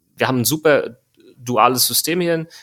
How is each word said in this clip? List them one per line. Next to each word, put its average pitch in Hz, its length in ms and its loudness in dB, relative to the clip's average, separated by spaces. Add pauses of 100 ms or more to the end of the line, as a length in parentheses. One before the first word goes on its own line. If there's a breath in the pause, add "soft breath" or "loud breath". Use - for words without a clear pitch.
(160)
Wir 117 100 0
haben 127 140 0
ein 113 40 0
super 147 520 0 (400)
duales 120 500 0
System 156 340 -2
hier 170 140 0
in, 160 140 -6 (140 loud breath)